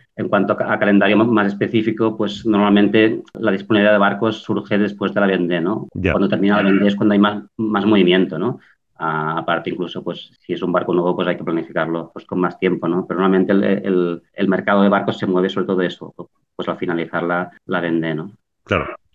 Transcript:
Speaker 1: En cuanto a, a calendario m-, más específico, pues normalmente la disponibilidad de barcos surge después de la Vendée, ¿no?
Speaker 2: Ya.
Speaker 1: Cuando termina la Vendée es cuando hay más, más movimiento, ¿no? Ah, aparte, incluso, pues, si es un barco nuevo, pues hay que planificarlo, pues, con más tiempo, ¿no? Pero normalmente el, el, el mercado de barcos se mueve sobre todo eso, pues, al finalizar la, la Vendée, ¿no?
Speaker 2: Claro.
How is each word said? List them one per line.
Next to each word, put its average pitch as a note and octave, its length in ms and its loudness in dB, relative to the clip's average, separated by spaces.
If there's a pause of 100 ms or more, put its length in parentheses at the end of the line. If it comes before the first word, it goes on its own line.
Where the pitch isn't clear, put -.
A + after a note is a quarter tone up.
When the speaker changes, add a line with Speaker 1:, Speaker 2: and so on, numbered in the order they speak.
(140)
Speaker 1:
En - 140 -6
cuanto G2+ 300 2
a, - 140 -2
a G#2 60 0
calendario G2+ 380 4
m-, A2+ 80 4
más G#2+ 240 2
específico, G#2+ 680 -2
pues G#2 300 -6
normalmente G#2 760 4 (120)
la G#2+ 160 -2
disponibilidad G2+ 420 2
de G#2 60 4
barcos G2+ 440 0
surge G2+ 360 -2
después G2+ 340 -2
de G2+ 80 0
la G2+ 60 4
Vendée, F2 340 0
¿no? G2 340 -4
Speaker 2:
Ya. F2+ 180 0
Speaker 1:
Cuando G2 160 2
termina G2+ 300 2
la G2+ 40 2
Vendée G2 240 4
es G2+ 80 2
cuando G#2 200 2
hay G2+ 40 4
más, G#2 240 2 (140)
más G#2 280 -2
movimiento, F#2 540 2
¿no? A#2+ 220 -4 (360)
Ah, D#2+ 420 -4
aparte, E2 320 -4
incluso, F2 340 -8
pues, - 260 -10 (100)
si - 120 -10
es F2 100 -6
un F2+ 100 0
barco F2 220 0
nuevo, F2 220 2
pues F2+ 100 -2
hay F2 100 0
que E2 80 -12
planificarlo, E2 680 -4
pues, E2 120 -18
con F2+ 140 -6
más F2 200 -2
tiempo, F2+ 280 -2
¿no? F2+ 200 -2
Pero E2+ 120 -4
normalmente F#2+ 340 2
el, G2 120 2
el, F#2 580 0 (100)
el G2 160 -2
mercado G2 340 2
de G2+ 80 4
barcos G2 280 0
se G#2+ 80 -6
mueve F#2 220 0
sobre F#2+ 180 -4
todo F#2 160 0
eso, E2 320 -6 (400)
pues, F#2 140 -8
al E2+ 100 -6
finalizar E2+ 460 -4
la, F2 260 -4 (160)
la F#2 140 -4
Vendée, E2 340 -2
¿no? E2+ 160 -8 (340)
Speaker 2:
Claro. E2+ 300 -2 (200)